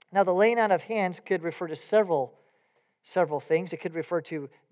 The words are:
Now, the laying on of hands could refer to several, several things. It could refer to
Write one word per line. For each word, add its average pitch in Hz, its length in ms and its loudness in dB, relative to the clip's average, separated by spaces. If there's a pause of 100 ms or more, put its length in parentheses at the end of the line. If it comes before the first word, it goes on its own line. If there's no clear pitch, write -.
(120)
Now, 190 140 4
the 185 80 2
laying 226 260 4
on 208 140 4
of 170 80 2
hands 190 440 -4
could 180 180 -2
refer 170 240 -6
to 156 100 -8
several, 170 560 0 (680)
several 151 380 -2
things. 165 320 -2
It 160 60 -10
could 165 160 -8
refer 165 280 -4
to 147 280 -8 (220)